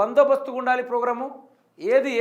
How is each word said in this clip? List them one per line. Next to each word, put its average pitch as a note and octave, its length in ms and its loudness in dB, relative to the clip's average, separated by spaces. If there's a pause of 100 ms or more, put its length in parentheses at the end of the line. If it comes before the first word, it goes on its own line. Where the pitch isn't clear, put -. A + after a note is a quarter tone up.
బందోబస్తుగా C4+ 600 2
ఉండాలి B3+ 280 0
ప్రోగ్రాము, A#3+ 380 -2 (520)
ఏది B3+ 300 2 (100)